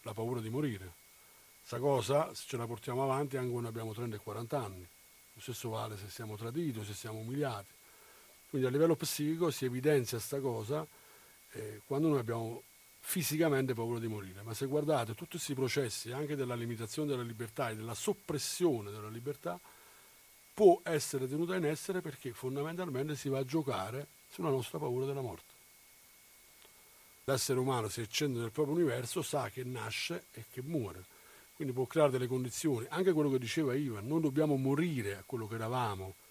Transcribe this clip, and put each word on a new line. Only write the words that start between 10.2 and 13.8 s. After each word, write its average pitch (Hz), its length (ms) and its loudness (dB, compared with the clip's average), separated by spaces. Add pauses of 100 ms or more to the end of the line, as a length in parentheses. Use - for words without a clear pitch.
cosa, 127 440 -2 (680)
eh, 107 340 -8
quando 147 220 4
noi 143 100 6
abbiamo 113 460 -2 (340)
fisicamente 147 760 2
paura 117 260 -2